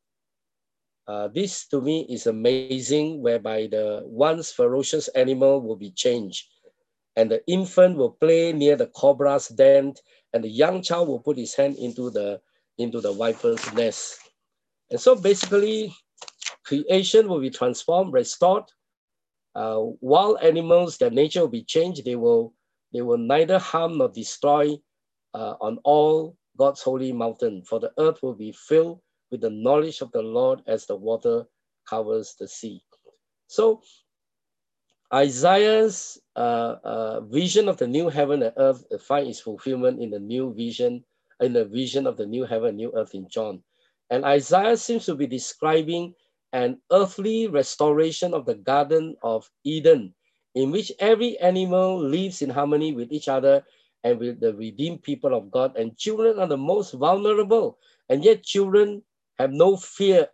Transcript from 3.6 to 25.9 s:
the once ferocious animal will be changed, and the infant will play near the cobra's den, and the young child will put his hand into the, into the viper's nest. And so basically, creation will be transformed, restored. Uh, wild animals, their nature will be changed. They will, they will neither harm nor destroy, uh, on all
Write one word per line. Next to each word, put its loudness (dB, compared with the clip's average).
the -2
once -2
ferocious 0
animal 2
will -8
be -14
changed, -4
and 4
the 0
infant 4
will 0
play 4
near 4
the -2
cobra's 2
den, 6
and -2
the -8
young 0
child 0
will -4
put -4
his -10
hand 0
into -8
the, -6
into -6
the -4
viper's -2
nest. -4
And -4
so 6
basically, 0
creation 2
will -2
be -4
transformed, -2
restored. 2
Uh, -4
wild 4
animals, 2
their 2
nature 0
will 2
be -8
changed. -2
They -4
will, 2
they -6
will 0
neither 2
harm -2
nor 2
destroy, 0
uh, -8
on -6
all 2